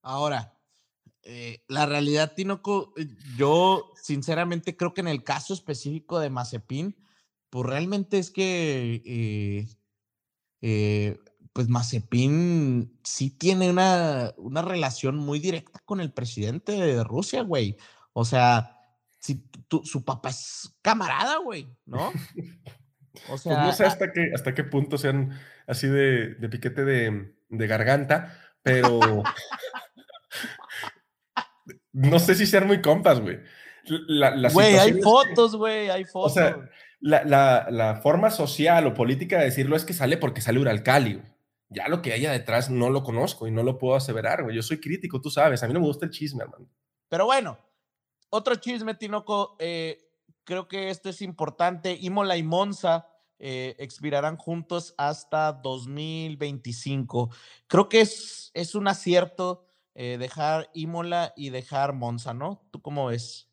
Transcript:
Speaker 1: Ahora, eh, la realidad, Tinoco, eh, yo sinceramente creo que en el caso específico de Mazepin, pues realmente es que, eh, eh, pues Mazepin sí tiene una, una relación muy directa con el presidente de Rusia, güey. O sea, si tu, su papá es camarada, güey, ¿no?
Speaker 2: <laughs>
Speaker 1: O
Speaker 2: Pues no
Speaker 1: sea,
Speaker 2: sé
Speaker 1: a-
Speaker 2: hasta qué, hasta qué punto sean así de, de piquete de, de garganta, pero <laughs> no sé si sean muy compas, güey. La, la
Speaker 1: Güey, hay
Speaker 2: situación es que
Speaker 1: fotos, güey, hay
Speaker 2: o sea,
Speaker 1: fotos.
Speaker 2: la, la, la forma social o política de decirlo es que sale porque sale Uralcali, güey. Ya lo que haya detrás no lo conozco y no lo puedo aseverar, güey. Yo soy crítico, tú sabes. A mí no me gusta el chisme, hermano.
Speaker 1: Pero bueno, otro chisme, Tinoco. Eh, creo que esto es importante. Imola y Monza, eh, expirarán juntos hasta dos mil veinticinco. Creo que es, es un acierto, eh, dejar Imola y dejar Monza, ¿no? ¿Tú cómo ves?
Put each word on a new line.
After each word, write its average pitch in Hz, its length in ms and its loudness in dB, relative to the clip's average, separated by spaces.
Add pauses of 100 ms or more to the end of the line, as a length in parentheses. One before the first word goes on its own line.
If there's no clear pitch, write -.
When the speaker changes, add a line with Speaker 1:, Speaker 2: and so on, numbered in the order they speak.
Speaker 1:
Ahora, 135 560 -4 (640)
eh, 120 440 -14
la 147 200 -2
realidad, 147 480 0
Tinoco, 196 640 -4
eh, 156 100 -8 (280)
yo 165 640 4
sinceramente 170 760 -4
creo 208 160 -4
que 196 80 -8
en 175 60 -6
el 143 160 -4
caso 143 320 -6
específico 156 640 -8
de 147 100 -2
Mazepin, 131 640 -8 (540)
pues 123 160 -6
realmente 185 540 -2
es 175 100 -6
que, 151 760 -4
eh, 104 600 -4 (960)
eh, 104 560 0 (360)
pues 120 160 -2
Mazepin 127 1300 0
sí 135 280 -4
tiene 185 380 2
una, 175 680 2
una 131 260 -6
relación 147 540 -4
muy 147 240 -4
directa 165 460 -6
con 196 160 -6
el 151 100 -6
presidente 117 640 -6
de 147 320 2
Rusia, 202 380 -4
güey. 127 340 -2 (340)
O 117 140 -2
sea, 120 520 4 (420)
si - 160 -6 (340)
tu, 160 160 -2
su - 180 -8
papá 131 260 -6
es - 520 -14
camarada, 208 560 0
güey, 196 320 -10 (160)
¿no? 135 320 -6
Speaker 2:
<laughs> - 40 -6 (1080)
Speaker 1:
O 123 40 -10
Speaker 2:
Pues 135 160 -10
no 151 180 2
Speaker 1:
sea, 143 80 2
Speaker 2:
sé 214 100 2
Speaker 1:
a- 185 40 6
Speaker 2:
hasta 190 260 -2
qué, 170 200 0
hasta 131 200 -4
qué 147 100 -4
punto 143 340 -2
sean 135 400 -2 (300)
así 131 200 -4
de, 131 480 2
de 113 120 -8
piquete 120 380 -4
de, 113 480 0 (160)
de 113 180 -4
garganta, 139 680 0 (280)
pero 120 640 4
<laughs> - 640 -10 (2000)
no 143 280 6
sé 180 160 6
si 202 100 2
sean 196 220 4
muy 202 140 4
compas, 156 380 6
güey. 92 200 -4 (680)
La, 143 280 4
la 123 140 2
Speaker 1:
Güey, 196 280 8
hay 208 160 8
Speaker 2:
situación - 20 2
es - 0 -
que 208 380 6
Speaker 1:
fotos, 226 220 4
güey, 214 340 -2
hay 185 240 -2
Speaker 2:
o 185 160 0
sea, 156 240 4
Speaker 1:
fotos. 135 160 -12 (300)
Speaker 2:
la, 151 240 4
la, 139 480 6
la 110 240 2
forma 170 340 4
social 165 580 4
o 117 60 2
política 135 460 0
de 143 60 6
decirlo 135 300 0
es 165 80 -2
que 180 100 -8
sale 151 240 0
porque 147 240 -4
sale 117 180 2
Uralcali, 120 560 2
güey. - 120 -16 (420)
Ya - 180 -8
lo 170 140 -2
que 117 120 -4
haya 143 180 -2
detrás 123 380 0
no 123 200 2
lo 135 140 0
conozco 117 440 -4
y 113 40 -4
no 113 120 0
lo 131 140 0
puedo 127 180 2
aseverar, 131 480 -2
güey. 110 120 -6
Yo 113 80 -4
soy 156 160 -6
crítico, 143 420 -6
tú 147 80 -8
sabes. 143 320 4
A 117 60 -2
mí 123 60 -2
no 175 60 0
me 165 60 2
gusta 147 200 -2
el 165 60 -8
chisme, 139 320 -8
hermano. - 240 -18 (420)
Speaker 1:
Pero 175 160 2
bueno, 233 340 0 (680)
otro 220 260 0
chisme, 220 400 -6
Tinoco. 208 640 -4
Eh, 165 400 -6 (460)
creo 180 220 -6
que 190 220 -8
esto 185 200 -10
es 180 120 -12
importante. 175 800 -4
Imola 190 380 -2
y 165 60 -2
Monza, 175 640 0 (300)
eh, 131 400 -10
expirarán 143 580 -4
juntos 170 600 -8
hasta 151 560 -2
dos 131 340 -10
mil 156 500 -8
veinticinco. 123 920 -6 (380)
Creo 196 200 4
que 226 140 6
es, - 540 -2
es 175 180 -8
un 202 140 -2
acierto, 180 800 0 (260)
eh, 123 260 -8
dejar 151 540 -4
Imola 170 640 -6
y 139 140 -10
dejar 139 420 -4
Monza, 120 400 -6
¿no? 160 380 -10
¿Tú - 100 -18
cómo 143 240 -4
ves? 120 480 -8